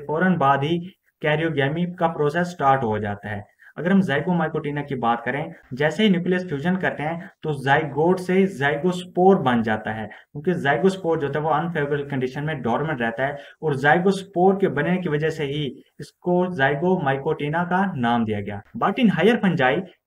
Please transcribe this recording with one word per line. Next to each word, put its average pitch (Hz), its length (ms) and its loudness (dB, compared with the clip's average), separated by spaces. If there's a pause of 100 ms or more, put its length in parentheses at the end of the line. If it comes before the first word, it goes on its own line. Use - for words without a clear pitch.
फौरन 170 320 2
बाद 139 260 4
ही 170 140 0 (440)
karyogamy 156 640 0 (120)
का 165 100 2
process 165 420 0
start 135 340 2
हो 107 140 0
जाता 104 300 -6
है। 101 140 -8 (360)
अगर 170 140 0
हम 196 100 6
zygomacotina 151 880 -2
की 143 60 -6
बात 117 300 0
करें, 139 300 -4 (200)
जैसे 156 280 0
ही 214 80 6
nucleus 180 380 0
fusion 165 280 -2
करते 180 260 -4
हैं 170 280 -6 (120)
तो 156 200 -4
zygote 151 580 2
से 180 140 -2 (240)
zygospore 175 880 2
बन 120 180 2
जाता 110 300 -4
है, 110 140 -8
क्योंकि - 460 -8 (120)
zygospore 165 560 2
जो 143 60 -2
होता 143 120 -4
है 151 60 -2
वो 160 60 0
unfavorable 147 600 -2
condition 131 340 -4
में 151 180 -4
dormant 127 380 -2
रहता 117 260 -2
है 143 120 -6 (240)
और 147 140 0
zygospore 180 840 2
के 185 80 2
बनने 156 300 0
की 175 100 0
वजह 151 220 2
से 156 160 -4
ही 147 180 -4 (360)
इसको 175 360 -2 (240)
zygomacotina 151 1080 0
का 185 120 2 (140)
नाम 117 280 0
दिया 104 160 -2
गया। 101 200 -8 (180)
But 190 260 0
in 190 120 6
higher 214 240 4
fungi, 135 320 2 (340)